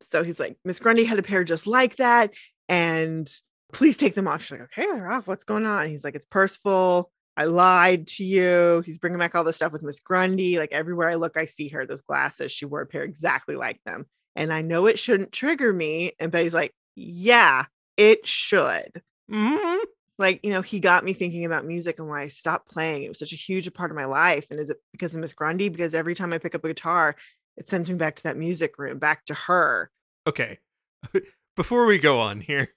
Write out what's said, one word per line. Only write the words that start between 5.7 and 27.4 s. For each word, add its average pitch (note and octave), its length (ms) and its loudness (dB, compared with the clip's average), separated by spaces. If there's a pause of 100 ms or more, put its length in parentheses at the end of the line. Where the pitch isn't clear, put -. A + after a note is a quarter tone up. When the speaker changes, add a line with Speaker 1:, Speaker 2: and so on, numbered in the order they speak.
Speaker 1:
He's D3+ 160 -10
like, C#3+ 120 -8
"It's D3 100 -16
Percival. F#3 840 2 (260)
I D3+ 80 0
lied F3+ 640 6
to - 180 -6
you." F3 600 4
He's E3 120 -14
bringing F3 220 -4
back F3 160 -2
all E3+ 100 2
the D#3+ 80 0
stuff D#3+ 180 -4
with D#3 120 -8
Miss C#3+ 180 -10
Grundy. F#3 580 2
Like, D3+ 140 -4
everywhere E3 360 -2
I E3+ 60 0
look, E3 220 -4
I D#3+ 80 -2
see D3 240 -10
her. C#3 160 -8
Those C#3 160 -10
glasses, C#3+ 500 -4
she - 140 -10
wore C#3+ 160 -8
a C3+ 40 -8
pair C#3+ 180 -8
exactly D3 520 -4
like B2 300 -8
them. - 200 -12 (300)
"And D#3 160 -4
I D#3 120 -4
know E3+ 240 0
it A3 120 2
shouldn't G3 320 0
trigger C4+ 400 0
me." E3 480 -4
And E3+ 120 -4
Betty's E3+ 220 0
like, E3 200 -2 (220)
"Yeah, F3 720 4 (320)
it A3 300 8
should." - 760 -2 (300)
Speaker 2:
Mm-hmm. E4+ 520 0 (340)
Speaker 1:
Like, F#3+ 260 0
you G#3 60 -4
know, F#3+ 120 -2
"He G3 180 -6
got F3+ 240 4
me F#3 100 -4
thinking E3+ 320 -6
about D#3 200 -4
music E3+ 340 -6
and D#3+ 80 -12
why D3 140 -8
I C#3+ 80 -10
stopped - 400 -6
playing. D#3+ 340 -6
It G#2 60 -12
was - 100 -16
such D3+ 140 -12
a D#3+ 40 -14
huge F#3 360 -6
part F3 180 -8
of D#3 60 -12
my C#3 80 -6
life. D3+ 440 0
And D3 120 -10
is D3 80 -8
it D3 80 -8 (160)
because E3 200 -8
of D#3+ 80 -10
Miss D#3+ 120 -10
Grundy? E3+ 340 -2
Because E3 260 -4
every E3 220 -2
time F3+ 160 -6
I E3 60 -2
pick E3 180 -8
up D#3 80 -8
a D#3+ 60 -4
guitar, D#3+ 480 0 (400)